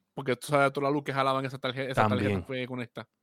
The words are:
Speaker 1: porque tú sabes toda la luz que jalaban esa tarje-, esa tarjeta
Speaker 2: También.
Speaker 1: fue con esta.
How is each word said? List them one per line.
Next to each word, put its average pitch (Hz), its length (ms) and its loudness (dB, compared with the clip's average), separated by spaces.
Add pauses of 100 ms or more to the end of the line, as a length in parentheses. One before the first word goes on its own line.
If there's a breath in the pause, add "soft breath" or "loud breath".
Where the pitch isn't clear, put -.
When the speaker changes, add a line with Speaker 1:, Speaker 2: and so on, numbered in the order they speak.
(140)
Speaker 1:
porque 127 220 -2
tú - 120 -14
sabes 139 260 4
toda 139 160 0
la 143 40 2
luz 143 120 -2
que 143 80 -4
jalaban 135 320 2
esa 135 120 -6
tarje-, 127 320 -4
esa 123 200 4
tarjeta - 0 -
Speaker 2:
También. 104 340 0
Speaker 1:
fue 127 240 -6
con 123 140 -6
esta. 113 260 -12 (160)